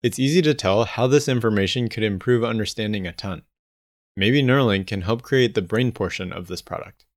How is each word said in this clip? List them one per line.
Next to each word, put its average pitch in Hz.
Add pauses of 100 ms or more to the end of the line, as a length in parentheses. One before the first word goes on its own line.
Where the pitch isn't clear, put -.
It's 117
easy 151
to 151
tell 101
how 117
this 143
information 113
could 110
improve 110
understanding 107
a 87
ton. 92 (720)
Maybe 120
Neuralink 123
can 98
help 113
create 127
the 107
brain 113
portion 92
of 90
this 90
product. - (100)